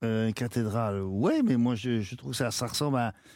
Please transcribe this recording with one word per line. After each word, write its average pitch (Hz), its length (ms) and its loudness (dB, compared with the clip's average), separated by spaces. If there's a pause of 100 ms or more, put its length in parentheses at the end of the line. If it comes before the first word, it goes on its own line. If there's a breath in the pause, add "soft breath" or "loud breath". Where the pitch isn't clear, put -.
euh, 110 240 2
une 107 60 0
cathédrale. 110 680 0
Ouais, 123 400 2
mais 165 140 4
moi, 120 180 4
je, 117 260 0
je 101 140 -6
trouve 135 180 -10
ça, 120 200 -2
ça 123 160 -2
ressemble 143 300 0
à, 117 140 0 (240 soft breath)